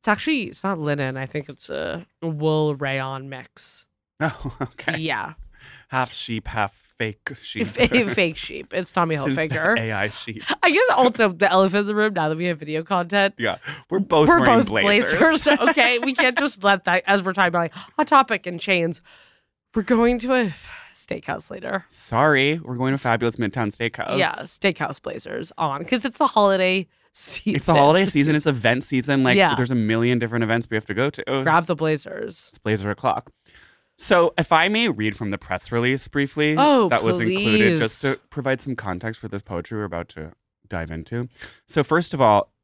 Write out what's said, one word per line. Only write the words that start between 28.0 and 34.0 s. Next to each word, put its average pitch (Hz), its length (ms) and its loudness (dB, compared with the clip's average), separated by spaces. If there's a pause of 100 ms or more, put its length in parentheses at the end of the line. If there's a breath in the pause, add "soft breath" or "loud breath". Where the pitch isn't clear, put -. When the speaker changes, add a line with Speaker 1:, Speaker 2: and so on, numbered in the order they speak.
Speaker 1:
It's 196 100 0
Speaker 2:
season. 147 220 4
Speaker 1:
just 151 120 0
Speaker 2:
It's 143 100 2
event 120 280 0
season. 135 400 0
Like, 127 120 4
Speaker 1:
Yeah. 175 200 4
Speaker 2:
there's 127 160 0
a - 40 0
million 117 420 2
different 117 260 -2
events 113 260 -2
we 113 60 -2
have 107 100 -4
to 104 80 -8
go 127 160 0
to. - 120 -12 (200)
Speaker 1:
Grab 160 240 2
the 175 80 -2
blazers. 151 760 -6
Speaker 2:
It's - 80 -20
blazer 104 320 -2
o'clock. 113 400 -4 (680 soft breath)
So 175 420 2